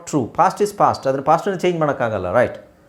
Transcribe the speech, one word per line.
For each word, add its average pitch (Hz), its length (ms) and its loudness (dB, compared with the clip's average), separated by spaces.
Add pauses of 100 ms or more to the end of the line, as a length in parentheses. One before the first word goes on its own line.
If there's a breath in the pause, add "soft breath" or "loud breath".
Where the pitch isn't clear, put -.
(120)
true. 143 120 0
Past 180 360 0
is 208 180 0
past. 135 320 2
ಅದನ್ನ 135 120 -2
ಪಾಸ್ಟನ್ನು 165 380 0
ಚೇಂಜ್ 175 200 0
ಮಾಡೋಕ್ಕಾಗಲ್ಲ, 113 520 -2
ರೈಟ್? 110 260 2 (320 soft breath)